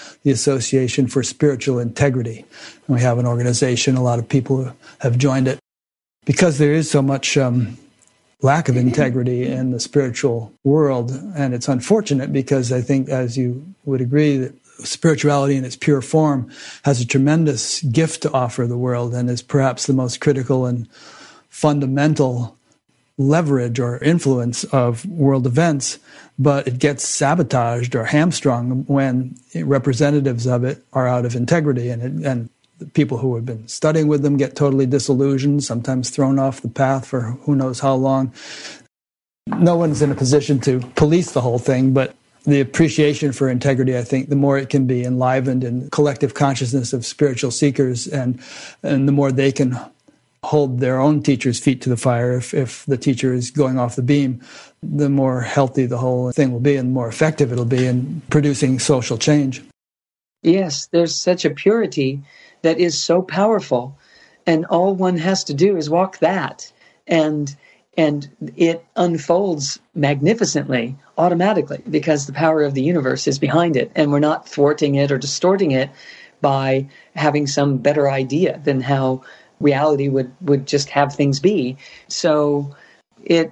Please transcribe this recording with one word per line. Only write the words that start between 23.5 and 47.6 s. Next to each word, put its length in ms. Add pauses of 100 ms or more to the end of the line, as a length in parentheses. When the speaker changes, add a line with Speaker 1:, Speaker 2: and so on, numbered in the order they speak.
Speaker 1:
or 240
influence 600
of 420
world 400
events, 520 (400)
but 300
it 100
gets 300
sabotaged 880
or 100
hamstrung 800
when 500 (200)
representatives 920
of 160
it 300
are 160
out 160
of 100
integrity, 540
and 140
it, 240
and 240 (280)
the 60
people 320
who 200
have 100
been 200
studying 400
with 140
them 160
get 180
totally 300
disillusioned, 800
sometimes 460
thrown 280
off 220
the 80
path 380
for 160
who 340
knows 240
how 140
long. 360 (1160)
No 300
one's 260
in 100
a 20
position 460
to 200 (140)
police 380
the 80
whole 180
thing, 360
but 200 (300)
the 160
appreciation 720
for 160
integrity, 480
I 60
think, 260
the 80
more 220
it 100
can 180
be 180
enlivened 600
in 240
collective 460
consciousness 580
of 140
spiritual 440
seekers, 560